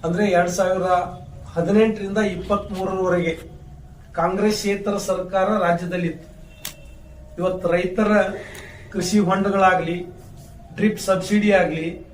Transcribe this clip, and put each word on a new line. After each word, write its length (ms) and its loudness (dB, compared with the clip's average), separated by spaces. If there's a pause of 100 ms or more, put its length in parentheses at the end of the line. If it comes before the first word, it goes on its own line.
ಅಂದ್ರೆ 240 2
ಎರಡ್ 220 4
ಸಾವಿರ 340 0 (640)
ಹದಿನೆಂಟರಿಂದ 680 2
ಇಪ್ಪತ್ಮೂರರವರೆಗೆ 1200 -2 (720)
ಕಾಂಗ್ರೆಸ್ಸೇತರ 880 0
ಸರ್ಕಾರ 600 0
ರಾಜ್ಯದಲ್ಲಿತ್ತು. 720 0 (1080)
ಇವತ್ತು 300 -2
ರೈತರ 440 2 (800)
ಕೃಷಿ 280 2
ಹೊಂಡಗಳಾಗ್ಲಿ, 840 2 (680)
ಡ್ರಿಪ್ 240 2
ಸಬ್ಸಿಡಿ 520 2
ಆಗ್ಲಿ 640 0